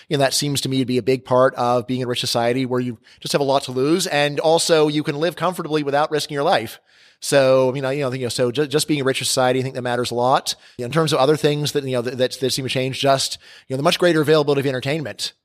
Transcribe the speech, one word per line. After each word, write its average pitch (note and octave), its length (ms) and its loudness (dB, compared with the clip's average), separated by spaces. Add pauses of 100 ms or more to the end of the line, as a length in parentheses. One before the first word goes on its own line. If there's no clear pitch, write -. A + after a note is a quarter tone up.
you - 80 -2
know, C#3 80 2
that C3 100 2
seems C#3+ 280 -2
to C3 80 -4
me C3 100 0
to B2+ 60 0
be B2 120 0
a A2+ 60 0
big B2+ 220 0
part C3 300 4
of B2 320 0
being B2+ 120 -4
in B2+ 60 -4
a A#2+ 40 -4
rich B2 120 -4
society B2 440 0
where B2 140 -2
you B2 200 -6 (200)
just - 140 -6
have D3+ 80 2
a - 20 0
lot C#3 200 2
to C3 100 -10
lose, D#3 340 0
and D3 320 0
also D#3+ 480 4
you D3+ 160 -2
can C#3+ 160 -4
live E3+ 160 -2
comfortably D#3+ 480 -4
without C#3 260 0
risking D3+ 240 -4
your C#3+ 100 -2
life. D3 360 0 (400)
So, C3 500 4
I - 20 0
mean, C3+ 140 -4
I, C3+ 80 -2
you D3 80 -4
know, C3+ 60 -2
I B2 40 -4
think, C3 80 -6
you B2+ 60 -4
know, A#2 40 -4
so B2 220 0
ju-, C#3 160 -2
just C#3+ 180 0
being D3+ 140 0
a C3+ 60 -2
richer C3 180 0
society, B2+ 360 2
I - 20 0
think B2+ 140 -6
that B2+ 60 -6
matters A#2+ 300 -2
a A#2 40 -4
lot. B2+ 400 0 (220)
In B2 140 -8
terms D#3 220 0
of C#3 60 2
other C#3+ 180 4
things D3 340 0
that, C#3 140 -2
you C3 80 -4
know, B2 80 -2
that, B2+ 160 -6
that, B2+ 160 0
that B2+ 180 -2
seem C3+ 140 -4
to A#2+ 40 -6
change, C3 300 -4
just, C3+ 380 0 (300)
you C3 80 -6
know, - 20 -4
the C#3 60 -4
much F3 140 2
greater E3+ 220 4
availability D3 400 4
of C3+ 60 0
entertainment C3+ 640 -4 (140)